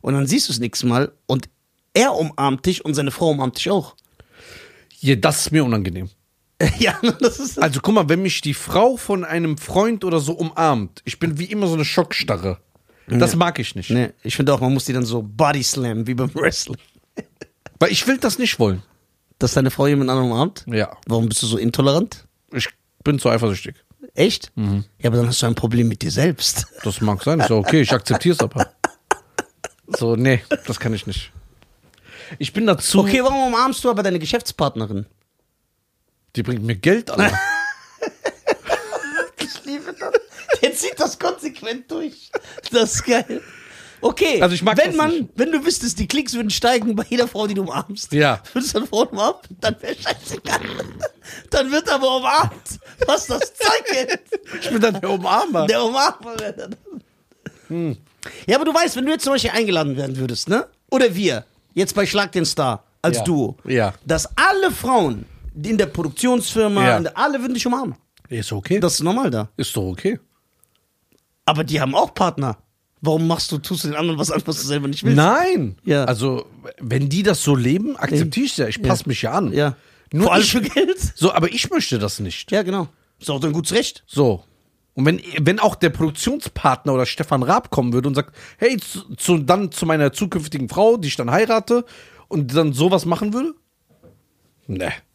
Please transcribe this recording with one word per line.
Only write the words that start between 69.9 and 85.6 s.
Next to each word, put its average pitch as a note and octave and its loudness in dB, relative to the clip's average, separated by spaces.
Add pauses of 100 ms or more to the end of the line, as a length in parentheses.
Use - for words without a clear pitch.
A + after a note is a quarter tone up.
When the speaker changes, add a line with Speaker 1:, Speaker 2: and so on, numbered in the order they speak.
Speaker 1:
Aber D#3 2
die D3 -2
haben C3+ 0
auch - 2
Partner. C#3+ -2 (440)
Warum D#3+ 2
machst E3 -2
du, D3+ -4
tust D3+ -6
du D3+ -4
den D3+ -6
anderen D#3+ -2
was C#3 -4
an, D#3 -2
was D#3+ -6
du C3+ -6
selber C#3+ -2
nicht C#3+ -6
willst? C#3 6
Speaker 2:
Nein. G#3+ 4
Speaker 1:
Ja. C#3+ 2
Speaker 2:
Also, B2+ -2 (340)
wenn C3+ -2
die F3 0
das F#3+ 2
so C#3+ 4
leben, E3+ 2
akzeptiere D#3+ 0
ich's B3+ -4
ja. B2+ 0
Ich - -6
Speaker 1:
Ja. G3+ -2
Speaker 2:
pass A2+ 0
mich B2+ -2
ja A#2 -2
an. E3 0
Speaker 1:
Ja. C#3+ 2 (380)
Speaker 2:
Nur D#3+ 2
Speaker 1:
Vor A3+ 4
allem G#3 6
Speaker 2:
ich, - 2
Speaker 1:
für A#3+ 2
Geld. F#4 0 (180)
Speaker 2:
so, F3+ 2
aber E3+ 2
ich - -4
möchte - -2
das G2+ -4
nicht. - -10
Speaker 1:
Ja, G3+ 2
genau. F#3 -2 (320)
Ist - -8
auch C#3 -2
dein D3+ 0
gutes E3 -2
Recht. - -2
Speaker 2:
So. A#2+ 2 (500)
Und C3 2
wenn, F3 2 (180)
wenn F3 4
auch G#3 2